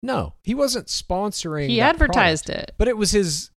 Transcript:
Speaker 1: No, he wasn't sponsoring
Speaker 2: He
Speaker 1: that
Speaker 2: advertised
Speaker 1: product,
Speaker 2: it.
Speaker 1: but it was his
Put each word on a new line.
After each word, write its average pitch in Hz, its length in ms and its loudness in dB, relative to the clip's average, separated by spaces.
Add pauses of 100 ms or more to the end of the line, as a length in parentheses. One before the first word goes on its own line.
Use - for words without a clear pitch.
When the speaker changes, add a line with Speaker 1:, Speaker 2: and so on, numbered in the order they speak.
Speaker 1:
No, 180 320 -4 (100)
he 226 120 -2
wasn't 262 320 -2
sponsoring 180 800 -4
Speaker 2:
He 240 100 2
Speaker 1:
that 285 160 4
Speaker 2:
advertised 233 500 2
Speaker 1:
product, - 240 -8
Speaker 2:
it. - 80 -20
Speaker 1:
but 220 100 2
it 240 100 -2
was 202 140 0
his 175 480 0